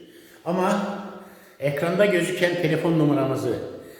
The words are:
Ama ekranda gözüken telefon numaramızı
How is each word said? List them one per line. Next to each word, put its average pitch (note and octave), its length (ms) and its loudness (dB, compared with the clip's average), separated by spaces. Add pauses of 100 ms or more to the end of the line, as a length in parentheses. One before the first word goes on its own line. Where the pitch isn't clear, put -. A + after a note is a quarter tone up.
(440)
Ama F#3 540 -2 (640)
ekranda E3+ 460 2
gözüken F3 480 2
telefon D#3+ 440 2
numaramızı C3 600 2 (420)